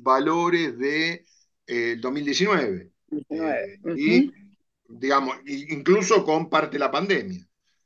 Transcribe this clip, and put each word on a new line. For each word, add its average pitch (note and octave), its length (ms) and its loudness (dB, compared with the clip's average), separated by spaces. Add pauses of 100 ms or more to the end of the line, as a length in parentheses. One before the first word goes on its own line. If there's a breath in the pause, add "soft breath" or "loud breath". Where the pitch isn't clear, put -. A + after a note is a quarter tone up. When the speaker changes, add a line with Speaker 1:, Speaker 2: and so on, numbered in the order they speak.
Speaker 1:
valores D#3 760 2
de, D#3 360 0 (540)
eh, A#2 260 -2
el A#2 80 -8
dos B2+ 100 -2
mil D3 140 -4
diecinueve. C#3 640 0 (180)
Speaker 2:
Diecinueve. D3+ 720 -6
Speaker 1:
Eh, E3 100 -6
y, A#3+ 380 2
Speaker 2:
Ujú. - 20 -20 (540)
Speaker 1:
digamos, C3 580 -2
i-, C#3+ 280 -10
incluso F#3 520 2
con D#3+ 240 0
parte D#3 240 0
de C#3 60 -4
la C#3 120 0
pandemia. C#3 560 -2 (380)